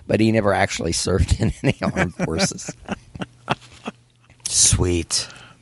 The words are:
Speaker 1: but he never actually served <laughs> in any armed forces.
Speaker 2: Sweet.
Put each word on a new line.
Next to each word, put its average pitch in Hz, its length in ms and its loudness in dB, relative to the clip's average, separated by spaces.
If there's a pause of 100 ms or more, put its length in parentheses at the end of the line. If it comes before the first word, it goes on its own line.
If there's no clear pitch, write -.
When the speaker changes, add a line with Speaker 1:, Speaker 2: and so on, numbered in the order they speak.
Speaker 1:
but 104 140 2
he 110 120 4
never 101 200 4
actually 98 400 -2
served - 440 2
<laughs> - 40 -10
in 113 120 2 (100)
any 139 140 0 (180)
armed 185 220 -2
forces. - 580 -4 (1700)
Speaker 2:
Sweet. - 800 0 (340)